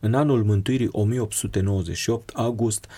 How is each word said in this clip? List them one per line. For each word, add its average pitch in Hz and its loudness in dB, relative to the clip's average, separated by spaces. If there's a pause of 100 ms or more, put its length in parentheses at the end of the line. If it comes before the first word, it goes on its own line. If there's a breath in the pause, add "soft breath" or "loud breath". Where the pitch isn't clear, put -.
în 107 0
anul 135 4
mântuirii 107 2
o 107 0
mie 120 0
opt 107 -4
sute - -2
nouăzeci 95 0
și - -2
opt, 117 -4
august, 117 -2 (120)